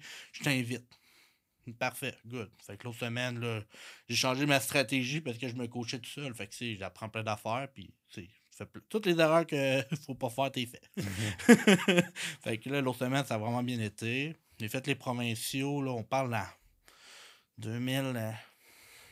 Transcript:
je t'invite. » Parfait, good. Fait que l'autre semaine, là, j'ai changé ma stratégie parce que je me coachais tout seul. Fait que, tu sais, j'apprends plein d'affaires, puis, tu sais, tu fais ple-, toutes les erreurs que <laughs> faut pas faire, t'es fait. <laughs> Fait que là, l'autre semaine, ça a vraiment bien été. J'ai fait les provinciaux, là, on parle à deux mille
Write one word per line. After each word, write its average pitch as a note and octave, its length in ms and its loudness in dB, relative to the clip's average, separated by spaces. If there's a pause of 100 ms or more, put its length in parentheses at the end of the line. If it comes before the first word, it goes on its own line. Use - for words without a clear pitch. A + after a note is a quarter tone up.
(340)
je - 100 -10
t'invite. » B2 440 0 (920)
Parfait, B2+ 360 -4 (100)
good. A2+ 240 -8 (160)
Fait G2+ 120 -14
que - 80 -14
l'autre A#2 140 -10
semaine, A#2+ 420 -2
là, A2+ 200 -4 (460)
j'ai A#2 80 -2
changé C3 300 2
ma C#3+ 160 6
stratégie C3+ 580 0
parce B2+ 180 -6
que B2+ 120 -4
je A2+ 60 -4
me A#2+ 120 -4
coachais A#2+ 320 -6
tout - 100 -14
seul. C#3+ 240 -10
Fait G2+ 140 -10
que, - 60 -20
tu - 60 -14
sais, A#2 200 -6
j'apprends G2 300 -8
plein A2 140 -6
d'affaires, A2+ 500 -2
puis, F#2+ 200 -18 (140)
tu - 140 -14
sais, F2 60 -12
tu - 300 -20
fais A2 60 -10
ple-, - 240 -14
toutes G#3+ 180 -2
les F3 140 6
erreurs D#3+ 260 6
que C3+ 380 2 (120)
<laughs> - 100 -6
faut C3 100 -8
pas B2 140 -4
faire, C3+ 200 0
t'es B2+ 160 -2
fait. - 160 -12 (140)
<laughs> F3 1200 6 (280)
Fait A2+ 160 -2
que B2+ 120 -8
là, C#3+ 100 2
l'autre B2+ 200 0
semaine, C3 260 2
ça B2 100 -2
a - 20 0
vraiment A#2+ 260 -2
bien B2 180 -2
été. B2 520 -4 (240)
J'ai A2 120 -4
fait C3 180 -4
les C#3 80 2
provinciaux, B2+ 840 -4
là, C3 100 -2
on A#2 120 -4
parle C3 320 0
à F#2+ 120 -2 (1080)
deux A2 220 -6
mille B2+ 540 -2 (800)